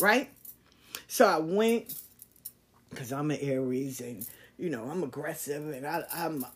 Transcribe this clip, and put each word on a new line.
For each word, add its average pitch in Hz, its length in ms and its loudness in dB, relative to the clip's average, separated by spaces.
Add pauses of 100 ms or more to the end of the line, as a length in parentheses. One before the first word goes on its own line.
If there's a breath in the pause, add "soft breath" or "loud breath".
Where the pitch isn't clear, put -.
right? 226 300 4 (760 loud breath)
So - 200 8
I 180 120 4
went, 214 560 2 (1000)
'cause 131 180 -8
I'm 147 180 0
an 139 100 0
Aries 131 600 0
and, 120 260 -8 (320 loud breath)
you 175 120 -4
know, 117 140 -4
I'm 156 180 -2
aggressive 147 680 -6
and 135 180 -8
I, 160 260 -2
I'm 160 320 -4
an - 120 -10